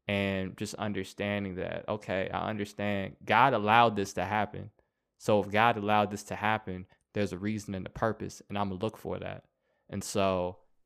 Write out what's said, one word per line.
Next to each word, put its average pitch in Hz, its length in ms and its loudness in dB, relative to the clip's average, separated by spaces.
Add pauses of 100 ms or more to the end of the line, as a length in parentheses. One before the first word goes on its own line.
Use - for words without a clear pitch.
and 98 500 0
just - 200 -6
understanding 101 800 -4
that, 85 320 -6
"Okay, 98 440 -2
I 90 160 -2
understand 101 760 -4
God 117 300 6
allowed 110 420 6
this 98 180 -2
to 90 100 -2
happen. 98 460 -4 (480)
So 107 220 4
if 95 100 -2
God 110 260 4
allowed 104 340 4
this 101 140 -8
to 98 120 -8
happen, 95 500 -2 (280)
there's 104 180 -2
a 90 60 -8
reason 101 360 -6
and 92 120 -6
a - 40 -12
purpose, 104 580 -4
and 101 100 -6
I'ma 98 180 -2
look 107 200 -4
for 92 220 -8
that." 95 260 -10 (460)
And 98 140 -6
so 95 540 0 (280)